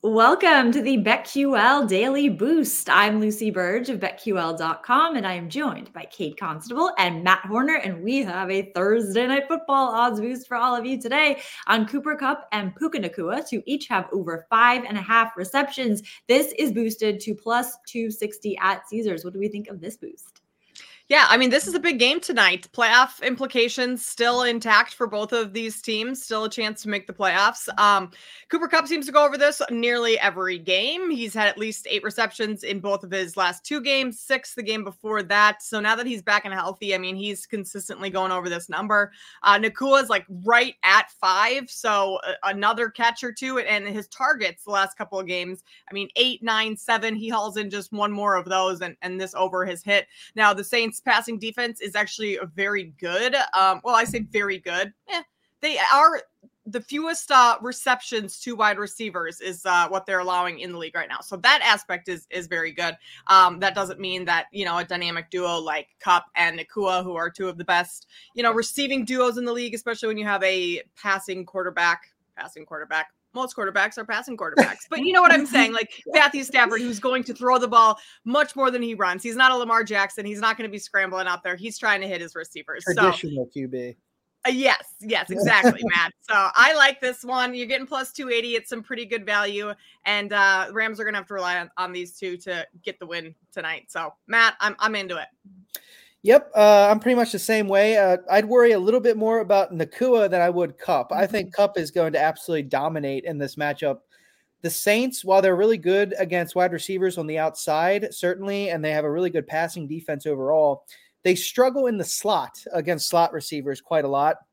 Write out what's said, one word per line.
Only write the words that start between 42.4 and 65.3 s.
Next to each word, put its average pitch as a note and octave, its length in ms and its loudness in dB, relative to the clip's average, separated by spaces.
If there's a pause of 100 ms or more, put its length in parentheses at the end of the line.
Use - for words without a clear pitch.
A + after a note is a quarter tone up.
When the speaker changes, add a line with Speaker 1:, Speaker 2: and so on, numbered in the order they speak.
Speaker 2:
another G#3+ 400 0
catch A#3 360 -2
or A#3+ 80 -8
two. C4 260 -6
And G#3 300 -2
his G3+ 180 -8
targets A#3+ 560 -4
the G#3 80 -10
last G3 260 -2
couple G3 220 -8
of F#3 80 -8
games, F3+ 380 -8 (260)
I - 20 -16
mean, G3+ 220 -8
eight, B3+ 260 0
nine, A3 360 -2
seven. A3+ 360 -2
He G#3+ 140 -8
hauls G#3+ 300 -4
in G#3 120 -6
just G3 220 -10
one G#3 220 -2
more G3+ 220 2
of F3+ 100 -2
those, F#3 340 0
and, F3 220 -8
and F#3 180 -8
this F#3+ 160 -8
over F#3 300 -2
has F3 180 -10
hit. G3+ 240 0 (260)
Now, G#3 200 4
the F#3+ 100 -6
Saints A3+ 300 -2 (100)
passing A3+ 340 0
defense A3+ 440 -8
is G3 140 -10
actually G#3 420 -4 (180)
very G3 420 -4
good. G#3 380 -2 (180)
Um, F#3+ 300 2
well, A#3+ 120 0
I A3+ 100 4
say A#3+ 140 -6
very G3+ 400 -4
good. F3+ 340 -4 (160)
Eh, E4+ 140 -6 (360)
they D4+ 180 -2 (140)
are D4+ 300 6 (440)
the A3 140 -8
fewest, D#4 500 -6
uh, B3+ 320 6
receptions A#3+ 800 -4
to A#3+ 160 -8
wide G#3 220 4
receivers F3+ 640 -8
is, F3 240 -10
uh, F3 240 4
what F#3+ 160 -4
they're F#3+ 140 -2
allowing F3+ 400 -2
in F3+ 120 -12
the E3+ 60 -12
league D#3+ 180 -10
right E3 140 -6
now. - 100 -8
So - 180 -12
that B3+ 240 4
aspect G3+ 460 -2
is, F3 220 -10
is F3 180 -10
very E3 240 -6
good. E3 240 -6 (320)
Um, F#3 320 6
that F#3+ 160 0
doesn't F#3+ 240 -6
mean F#3 260 -6
that, E3+ 280 0
you G3+ 100 -6
know, F3 140 -2
a F3 80 -4
dynamic E3+ 440 -6
duo F3 280 -4